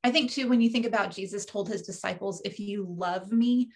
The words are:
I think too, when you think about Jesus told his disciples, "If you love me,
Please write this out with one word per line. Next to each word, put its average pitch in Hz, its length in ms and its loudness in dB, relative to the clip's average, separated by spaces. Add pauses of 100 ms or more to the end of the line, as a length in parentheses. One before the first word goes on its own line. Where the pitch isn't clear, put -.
I 247 100 2
think 262 200 2
too, 262 160 -2
when 240 140 6
you 226 80 6
think 233 160 0
about 208 260 2
Jesus 196 340 -6
told 202 220 -4
his 202 140 -6
disciples, 190 640 -6
"If 196 120 -8
you 202 320 -6
love 180 440 -4
me, 240 420 4